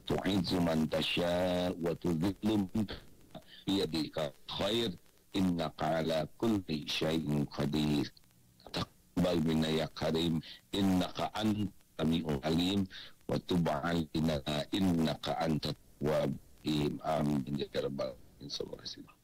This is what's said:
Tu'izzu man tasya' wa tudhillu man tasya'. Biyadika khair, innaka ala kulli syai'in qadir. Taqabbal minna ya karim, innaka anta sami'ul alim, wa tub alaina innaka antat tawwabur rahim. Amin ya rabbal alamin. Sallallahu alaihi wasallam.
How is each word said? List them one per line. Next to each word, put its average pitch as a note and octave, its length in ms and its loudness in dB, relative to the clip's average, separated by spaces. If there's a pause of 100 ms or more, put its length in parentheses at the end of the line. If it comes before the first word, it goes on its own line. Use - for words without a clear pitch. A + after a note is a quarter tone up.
Tu'izzu F#2 560 0
man D#2+ 320 2
tasya' F2+ 880 0
wa E2 240 -2
tudhillu G2 640 0
man G#2+ 240 -2
tasya'. - 200 -12 (520)
Biyadika D#2+ 720 -2 (160)
khair, G#2+ 400 0 (480)
innaka F2 640 2
ala D#2 240 0 (160)
kulli F#2+ 480 0
syai'in D2+ 580 0
qadir. D2 600 0 (640)
Taqabbal - 720 -2
minna D#2 240 2
ya D#2 240 0
karim, D#2+ 480 0 (320)
innaka F#2 640 2
anta G#2 320 0 (320)
sami'ul D#2 400 0
alim, F2 420 2 (460)
wa - 160 0
tub F2 240 2
alaina D#2 720 0 (320)
innaka E2 680 2
antat D#2 380 0 (240)
tawwabur D2 340 2 (300)
rahim. D2+ 400 0
Amin D2 480 0
ya C#2 160 -4 (100)
rabbal C#2 380 -4
alamin. - 320 -18
Sallallahu - 320 -8
alaihi - 160 -12
wasallam. - 260 -20